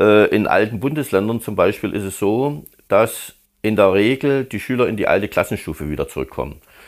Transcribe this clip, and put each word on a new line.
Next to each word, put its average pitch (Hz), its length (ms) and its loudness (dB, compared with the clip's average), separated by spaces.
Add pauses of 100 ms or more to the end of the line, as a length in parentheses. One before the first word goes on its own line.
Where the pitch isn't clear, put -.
äh, 104 340 6
in 107 120 2
alten 104 340 0
Bundesländern 117 600 -2
zum 104 160 -8
Beispiel 98 360 0
ist 104 120 -4
es 95 140 -8
so, 135 460 -2 (240)
dass - 460 0 (260)
in 107 160 -2
der 98 160 6
Regel 131 520 0
die 104 160 -8
Schüler 123 280 0
in 110 80 -4
die 101 100 -2
alte 98 220 0
Klassenstufe 78 640 -4
wieder 71 180 -6
zurückkommen. 67 520 -8 (280)